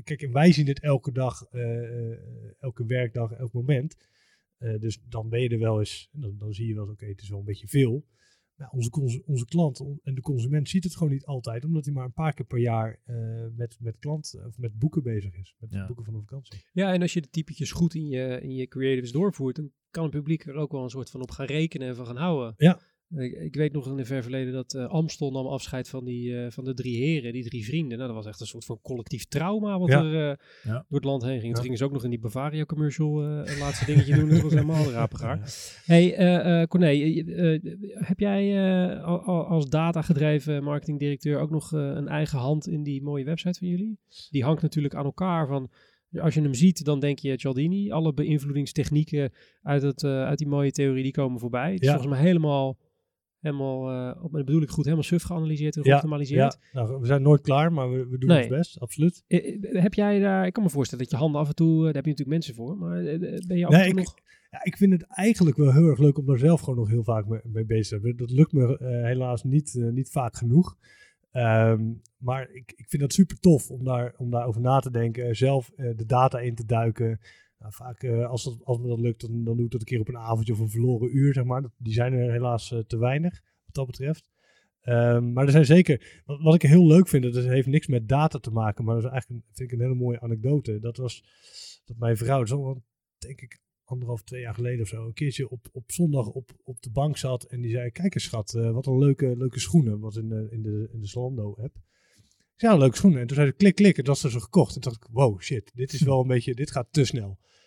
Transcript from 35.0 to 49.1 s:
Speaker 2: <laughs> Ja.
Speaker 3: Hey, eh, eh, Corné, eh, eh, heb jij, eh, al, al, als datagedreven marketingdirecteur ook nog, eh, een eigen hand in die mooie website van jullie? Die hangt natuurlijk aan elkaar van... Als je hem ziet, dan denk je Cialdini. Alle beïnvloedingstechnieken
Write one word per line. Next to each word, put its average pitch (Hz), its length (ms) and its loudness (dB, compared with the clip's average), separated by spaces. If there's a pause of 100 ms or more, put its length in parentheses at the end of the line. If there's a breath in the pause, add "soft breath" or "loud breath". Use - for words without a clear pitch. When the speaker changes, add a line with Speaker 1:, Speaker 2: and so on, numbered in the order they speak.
Speaker 2:
<laughs> 104 60 -10
Ja. - 0 - (400 loud breath)
Speaker 3:
Hey, 170 320 6
eh, 175 460 4
eh, 165 60 0
Corné, 180 180 4
eh, 160 680 2
eh, 156 60 0 (340)
heb - 260 -4
jij, 202 360 2 (400)
eh, - 80 -12
al, 170 180 -2
al, 170 240 0
als 156 220 2
datagedreven 151 960 0
marketingdirecteur 147 720 -2
ook 151 120 -2
nog, 156 240 -4
eh, 156 60 -2
een 139 280 -4
eigen 151 300 -2
hand 147 300 -2
in 151 140 -4
die 139 200 -6
mooie 143 220 -6
website 170 340 -4
van 180 100 -6
jullie? 202 300 -4 (320 loud breath)
Die 139 140 0
hangt 151 180 0
natuurlijk 147 320 -2
aan 143 100 -6
elkaar 165 420 -2
van... 131 240 -4 (420 soft breath)
Als 160 220 0
je 156 60 2
hem 143 140 0
ziet, 165 300 4
dan 143 160 0
denk 143 180 0
je 135 220 -4
Cialdini. 165 500 -2
Alle 160 240 0
beïnvloedingstechnieken 147 1160 -2 (300 soft breath)